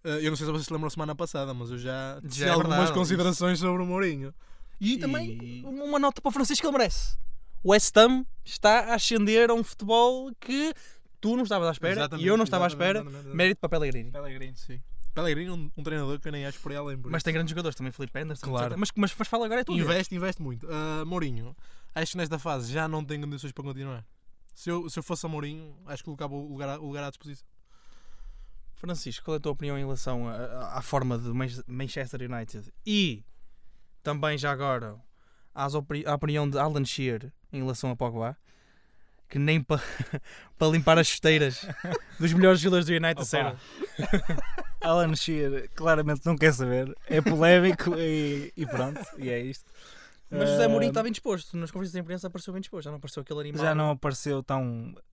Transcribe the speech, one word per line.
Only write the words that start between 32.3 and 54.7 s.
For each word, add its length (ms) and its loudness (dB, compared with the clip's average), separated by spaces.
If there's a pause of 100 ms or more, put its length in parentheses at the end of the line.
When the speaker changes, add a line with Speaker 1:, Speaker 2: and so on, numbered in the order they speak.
Speaker 2:
United 420 -10 (100)
e 400 0 (800)
também 380 -2
já 120 -2
agora 440 -2 (580)
às 220 -4
opri-, 320 -4
à 80 2
opinião 340 0
de 80 -2
Alan 260 2
Shearer 480 -4 (220)
em 80 -8
relação 300 -4
a 40 -4
Pogba, 400 -4 (920)
que 80 -4
nem 240 4
pa-, 180 2 (380)
<laughs> 400 -16
para 120 4
limpar 280 8
as 100 8
chuteiras 560 4 (300)
<laughs> 260 -8
dos 140 2
melhores 260 10
jogadores 280 4
do 40 0
United, 300 2
Speaker 3:
Opa. 40 -2
Speaker 2:
sério. 300 0 (440)
Speaker 3:
<laughs> 840 2
Alan 340 4
Shearer 600 0
claramente 500 2
não 100 4
quer 180 6
saber, 420 0 (120)
é 140 4
polémico 720 6
<laughs> 40 -2
e, 600 -2
e 80 -2
pronto, 340 -2 (180)
e 120 -6
é 100 -2
isto. 320 -10 (580)
Speaker 2:
Mas 200 2
José 180 6
Mourinho 220 4
Speaker 3:
Ah, 40 -2
Speaker 2:
está 100 2
bem 80 -2
disposto, 460 -4
nas 120 -4
conferências 240 -6
de 60 -4
imprensa 280 -8
apareceu 260 -10
bem 80 -8
disposto, 240 -10
já 60 -10
não 60 -10
apareceu 240 -10
aquele 200 -8
animal. 220 -6
Speaker 3:
Já 120 4
não 160 2
apareceu 500 -2
tão 540 -4 (180)